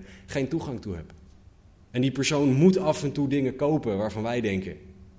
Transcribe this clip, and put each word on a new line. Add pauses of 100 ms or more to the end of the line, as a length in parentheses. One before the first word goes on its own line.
(260)
geen
toegang
toe
heb. (760)
En
die
persoon
moet
af
en
toe
dingen
kopen
waarvan
wij
denken: (420)